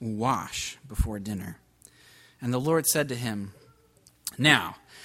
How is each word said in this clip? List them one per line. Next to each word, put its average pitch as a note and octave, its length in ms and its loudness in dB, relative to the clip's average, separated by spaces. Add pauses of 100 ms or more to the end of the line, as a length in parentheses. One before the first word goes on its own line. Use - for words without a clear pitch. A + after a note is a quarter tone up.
wash A2+ 800 -4 (100)
before G#2+ 320 -2
dinner. G2 380 -8 (840)
And B2 120 0
the B2+ 60 2
Lord D#3 280 2
said D3 240 2
to B2 40 -2
him, G#2+ 380 -4 (840)
"Now, B2 420 4 (260)